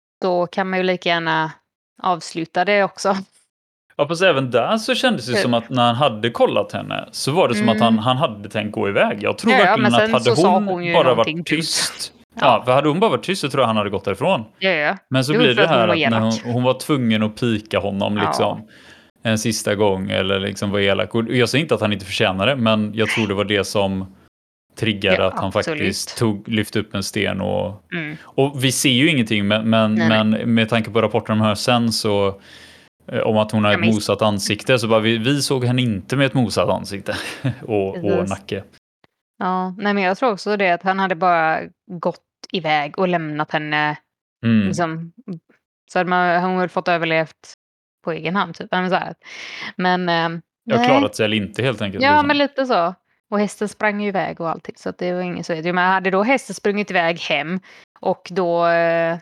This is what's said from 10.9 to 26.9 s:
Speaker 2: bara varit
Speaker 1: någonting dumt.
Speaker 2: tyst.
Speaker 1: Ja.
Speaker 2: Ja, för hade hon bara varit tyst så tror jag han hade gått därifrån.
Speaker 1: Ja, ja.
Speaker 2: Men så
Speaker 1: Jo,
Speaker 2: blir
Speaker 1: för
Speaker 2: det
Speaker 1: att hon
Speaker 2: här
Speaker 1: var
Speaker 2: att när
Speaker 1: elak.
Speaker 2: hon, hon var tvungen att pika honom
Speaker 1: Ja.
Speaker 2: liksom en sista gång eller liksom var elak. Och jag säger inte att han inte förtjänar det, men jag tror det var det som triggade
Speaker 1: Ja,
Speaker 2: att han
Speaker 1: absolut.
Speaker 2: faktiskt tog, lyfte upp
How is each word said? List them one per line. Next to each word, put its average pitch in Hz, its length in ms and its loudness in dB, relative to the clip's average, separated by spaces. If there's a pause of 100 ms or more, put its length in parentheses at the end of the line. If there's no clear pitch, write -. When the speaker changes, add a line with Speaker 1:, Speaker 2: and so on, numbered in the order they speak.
Speaker 2:
bara 170 80 6
varit 127 140 4
Speaker 1:
någonting 151 200 0
dumt. 170 80 -8
Speaker 2:
tyst. - 680 -4 (220)
Speaker 1:
Ja. - 60 -12
Speaker 2:
Ja, 113 240 4
för 127 80 2
hade 143 160 4
hon 151 120 0
bara 220 100 2
varit 123 120 0
tyst 190 180 -4
så 143 100 -4
tror 135 120 0
jag 120 40 4
han 110 100 0
hade 101 140 0
gått 98 140 -4
därifrån. 127 400 -2 (140)
Speaker 1:
Ja, 190 120 -2
ja. 165 260 -2 (140)
Speaker 2:
Men 131 140 2
så 139 100 -2
Speaker 1:
Jo, 214 40 2
Speaker 2:
blir 247 100 6
Speaker 1:
för 123 60 4
Speaker 2:
det 202 100 2
Speaker 1:
att - 60 2
hon 127 80 4
Speaker 2:
här 113 80 4
Speaker 1:
var 107 80 2
Speaker 2:
att 117 160 0
när 113 100 2
Speaker 1:
elak. 110 240 0
Speaker 2:
hon, 120 80 -4
hon 123 100 0
var 127 180 2
tvungen 117 420 0
att 107 180 -4
pika 110 380 -2
honom 101 380 -2
Speaker 1:
Ja. 104 80 -2
Speaker 2:
liksom 104 440 -2 (540)
en 110 160 0
sista 107 360 -2
gång 98 360 0
eller 98 300 0
liksom 101 300 -4
var 98 100 0
elak. 98 340 0
Och 117 160 0
jag 123 180 4
säger 131 140 2
inte 151 120 0
att 104 60 2
han 104 120 0
inte 98 120 -6
förtjänar 95 420 0
det, 139 100 2
men 110 380 2
jag 107 140 0
tror 110 200 0
det 101 60 -2
var 101 100 0
det 98 200 0
som 95 520 -2 (600)
triggade 101 400 0
Speaker 1:
Ja, 95 100 0
Speaker 2:
att 92 120 -2
han - 60 -2
Speaker 1:
absolut. 98 220 -2 (120)
Speaker 2:
faktiskt - 400 -4
tog, 107 300 -2
lyfte 110 320 -2
upp 107 140 -8